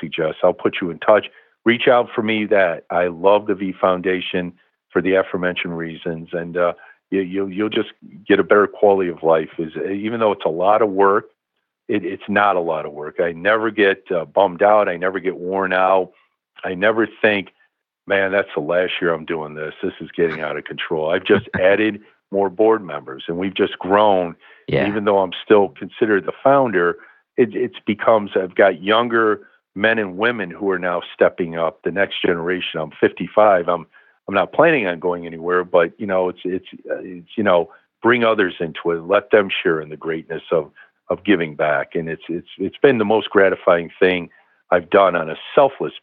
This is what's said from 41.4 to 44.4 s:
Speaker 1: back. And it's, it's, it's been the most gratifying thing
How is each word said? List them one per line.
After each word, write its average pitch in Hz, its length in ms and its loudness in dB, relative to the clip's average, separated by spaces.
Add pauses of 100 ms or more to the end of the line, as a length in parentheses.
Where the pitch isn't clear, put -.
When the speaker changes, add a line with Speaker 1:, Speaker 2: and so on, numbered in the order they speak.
Speaker 1:
back. 73 360 -2
And 82 140 -4
it's, 80 220 -10
it's, 85 180 -8 (100)
it's 95 200 -6
been 131 220 4
the 110 60 2
most 104 240 0
gratifying 90 600 2 (100)
thing 90 300 2 (420)